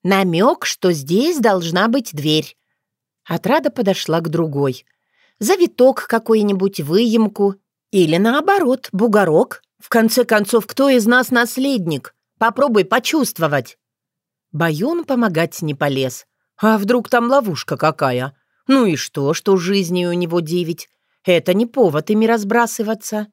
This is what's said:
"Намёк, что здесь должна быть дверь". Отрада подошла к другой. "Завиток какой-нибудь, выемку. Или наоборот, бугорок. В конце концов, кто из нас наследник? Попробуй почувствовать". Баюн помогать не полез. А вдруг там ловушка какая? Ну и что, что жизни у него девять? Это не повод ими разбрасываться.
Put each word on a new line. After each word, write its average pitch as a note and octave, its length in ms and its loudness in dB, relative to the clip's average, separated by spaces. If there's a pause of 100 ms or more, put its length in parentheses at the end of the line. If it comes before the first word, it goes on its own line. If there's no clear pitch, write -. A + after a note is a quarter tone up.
"Намёк, F#3+ 600 0
что - 280 -2
здесь G3+ 460 -2
должна F#3 480 0
быть A#3 260 -2
дверь". D3+ 440 -2 (680)
Отрада C4+ 440 -2
подошла F3+ 520 -2
к E3 80 -6
другой. C#3+ 560 -4 (540)
"Завиток C4+ 680 2
какой-нибудь, G#3 720 0
выемку. G3+ 760 0 (360)
Или E3+ 260 2
наоборот, C4+ 760 0
бугорок. G3 720 2 (160)
В - 100 -20
конце A3+ 340 2
концов, G#3+ 420 0
кто C#4 240 0
из A#3+ 160 4
нас B3 240 2
наследник? A#3 840 -2 (220)
Попробуй A3+ 480 2
почувствовать". F#3 920 -2 (720)
Баюн E3+ 520 -2
помогать G3 580 -2
не D3+ 140 -4
полез. C3+ 500 -4 (320)
А A3 200 2
вдруг A3 320 -2
там A#3+ 200 0
ловушка G3+ 480 -2
какая? C3+ 580 -2 (320)
Ну C4 180 4
и E3 100 0
что, C#3 380 -4
что F#3+ 240 0
жизни F3+ 480 -2
у F3 80 -2
него F3 260 -2
девять? E3+ 500 -6 (340)
Это F3+ 300 2
не A3 120 2
повод E3 440 0
ими G#3+ 160 2
разбрасываться. A3 1080 -2